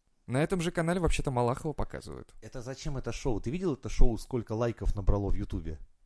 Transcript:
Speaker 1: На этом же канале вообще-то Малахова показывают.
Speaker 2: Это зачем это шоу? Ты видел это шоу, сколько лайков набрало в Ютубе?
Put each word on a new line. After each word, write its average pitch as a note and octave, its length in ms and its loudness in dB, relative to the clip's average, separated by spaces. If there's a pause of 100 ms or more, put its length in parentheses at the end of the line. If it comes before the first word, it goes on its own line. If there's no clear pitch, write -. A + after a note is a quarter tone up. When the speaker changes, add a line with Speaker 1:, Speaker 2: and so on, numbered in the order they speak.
(280)
Speaker 1:
На B2+ 160 0
этом F3 180 -2
же E3+ 100 -2
канале F3 280 -2
вообще-то D#3 320 2
Малахова B2 420 -2
показывают. - 680 -8
Speaker 2:
Это - 200 -12
зачем C3 360 -8
это A#2+ 140 -6
шоу? A2 300 -2
Ты A2+ 80 -6
видел F3+ 240 -2
это A#2 160 -8
шоу, A#2 280 10
сколько A2+ 360 -6
лайков A2 420 0
набрало G2+ 340 2
в - 40 4
Ютубе? E2+ 460 -4 (260)